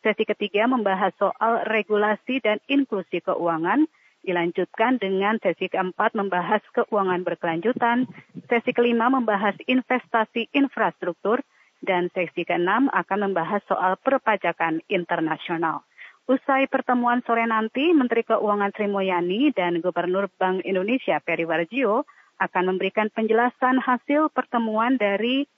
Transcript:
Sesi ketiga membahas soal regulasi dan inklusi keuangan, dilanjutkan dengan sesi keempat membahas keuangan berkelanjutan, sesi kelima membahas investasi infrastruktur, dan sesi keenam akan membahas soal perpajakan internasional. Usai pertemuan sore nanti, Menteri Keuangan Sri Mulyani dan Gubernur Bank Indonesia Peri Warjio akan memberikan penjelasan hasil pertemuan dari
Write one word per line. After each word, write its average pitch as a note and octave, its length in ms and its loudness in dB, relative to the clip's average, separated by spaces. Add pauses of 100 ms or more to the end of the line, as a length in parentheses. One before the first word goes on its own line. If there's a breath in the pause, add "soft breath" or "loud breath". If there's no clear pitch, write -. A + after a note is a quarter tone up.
Sesi G#3+ 240 0
ketiga G#3 400 0
membahas G3 480 0
soal A3 480 0
regulasi G#3+ 800 -2
dan G#3+ 240 0
inklusi A3 560 -2
keuangan, F3 640 0 (320 soft breath)
dilanjutkan F#3 800 0
dengan G3 400 0
sesi F#3 240 -2
keempat F#3 480 -2
membahas G3 480 0 (160)
keuangan F#3+ 480 0
berkelanjutan, A3 800 0 (480 loud breath)
sesi A#3 160 0
kelima A#3+ 400 2
membahas G#3+ 560 0
investasi A#3+ 880 -2
infrastruktur, A3 880 -2 (420 soft breath)
dan F3+ 320 0
sesi F3 320 -4
keenam F#3+ 480 2
akan F#3+ 320 -2
membahas F#3 400 -2
soal F#3 320 0
perpajakan F3 880 -2
internasional. E3 960 -4 (480 loud breath)
Usai C4+ 400 0
pertemuan B3 560 0
sore A#3 160 0
nanti, A#3 480 0
Menteri B3 320 2
Keuangan G#3 480 0
Sri G#3 160 -4
Mulyani F#3+ 640 0
dan F3 320 -2
Gubernur F3+ 560 -2
Bank F#3 240 0
Indonesia F#3+ 560 -2
Peri E3 240 -2
Warjio G3+ 640 -2 (320 soft breath)
akan F#3 320 0
memberikan F#3+ 400 -2
penjelasan A#3+ 720 2
hasil C#4+ 480 0
pertemuan A#3 640 -2
dari A3+ 480 0 (140)